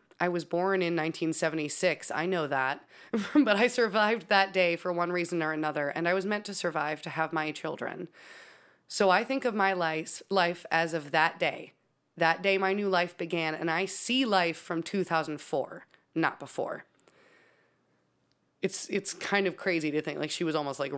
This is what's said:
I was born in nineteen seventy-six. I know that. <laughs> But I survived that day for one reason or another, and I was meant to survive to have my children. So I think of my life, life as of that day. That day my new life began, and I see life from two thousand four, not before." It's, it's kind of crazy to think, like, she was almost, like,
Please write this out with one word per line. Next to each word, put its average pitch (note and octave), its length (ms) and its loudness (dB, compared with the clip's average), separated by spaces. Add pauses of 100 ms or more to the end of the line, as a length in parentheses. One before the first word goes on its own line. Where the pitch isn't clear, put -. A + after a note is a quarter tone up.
(200)
I F3 80 2
was F3 160 -2
born F#3 360 0
in E3+ 140 0
nineteen D#3+ 380 -2
seventy-six. D#3 800 0
I D#3+ 140 -2
know F3 200 0
that. C3+ 380 -2 (280)
<laughs> G#3+ 220 -2
But A3 220 6
I A3+ 100 4
survived A3 600 2
that G3 240 6
day F3 240 4
for F3+ 160 -4
one E3+ 180 0
reason E3+ 320 0
or D#3 100 0
another, D3+ 360 -2
and E3 180 -2
I F3 80 2
was F#3+ 100 0
meant G#3 200 -2
to G3+ 100 -8
survive D#3 480 -2
to D#3+ 80 -10
have D#3 220 -2
my D#3 180 -2
children. D3+ 560 -8 (840)
So G3 200 4
I F#3+ 120 6
think C4+ 220 -2
of A#3 100 0
my G3 200 2
life, D#3+ 560 -2
life F3 400 2
as E3 240 2
of D3 160 -4
that D#3+ 280 4
day. - 340 -2 (440)
That E3 260 4
day G3 140 4
my F#3+ 160 2
new G3+ 160 -2
life F3 300 2
began, E3 360 -2
and E3 160 -2
I E3+ 160 0
see B3 380 -2
life F3+ 320 2
from E3 260 -6
two F#3+ 220 -2
thousand D#3 360 -2
four, - 460 -6 (280)
not D#3 240 0
before." - 460 -8 (1800)
It's, - 300 -2
it's G3+ 240 -2
kind G3+ 320 0
of E3+ 100 -4
crazy D#3+ 360 -2
to D3+ 100 -2
think, D3+ 160 -6
like, D3 140 -4
she - 100 -4
was D#3+ 140 0
almost, C#3+ 240 -4
like, C#3 180 -6